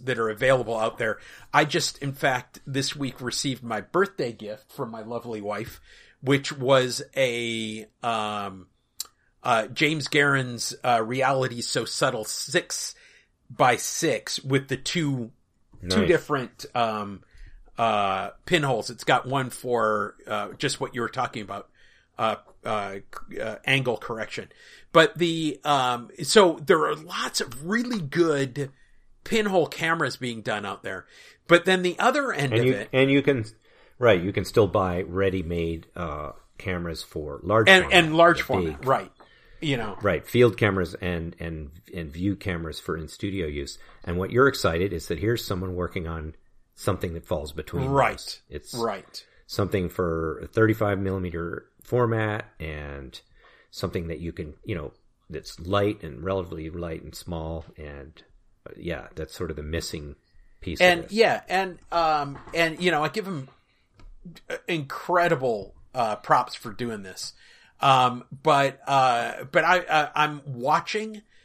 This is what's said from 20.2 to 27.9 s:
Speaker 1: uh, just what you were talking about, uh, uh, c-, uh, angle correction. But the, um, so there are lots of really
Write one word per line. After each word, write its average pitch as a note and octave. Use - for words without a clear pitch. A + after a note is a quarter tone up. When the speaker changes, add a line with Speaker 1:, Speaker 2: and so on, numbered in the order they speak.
Speaker 1:
uh, G#2
just -
what C3
you A#2+
were A2+
talking A#2+
about, G2+
uh, A2
uh, G2+
c-, -
uh, A2
angle C3
correction. A2
But D#3+
the, E3
um, B2+
so F3
there D#3
are D3+
lots E3+
of C#3
really A#3